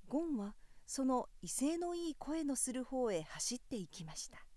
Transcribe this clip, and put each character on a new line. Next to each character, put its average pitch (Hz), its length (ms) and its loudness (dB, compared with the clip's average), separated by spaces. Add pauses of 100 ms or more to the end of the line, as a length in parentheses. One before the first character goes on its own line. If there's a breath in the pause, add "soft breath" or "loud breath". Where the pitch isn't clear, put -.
ゴ 320 180 2
ン 294 120 2
は 202 180 -4 (300 soft breath)
そ - 200 0
の 254 240 4 (120)
威 180 80 -8
勢 311 280 4
の 349 180 0
い 339 160 0
い - 40 -4
声 320 280 0
の 277 120 4
す - 160 2
る 254 120 0
方 247 280 2
へ 160 120 2
走 - 320 -2
っ - 40 -6
て - 160 -6
行 185 140 -2
き 165 160 -8
ま 151 100 -8
し - 140 -6
た。 - 280 -14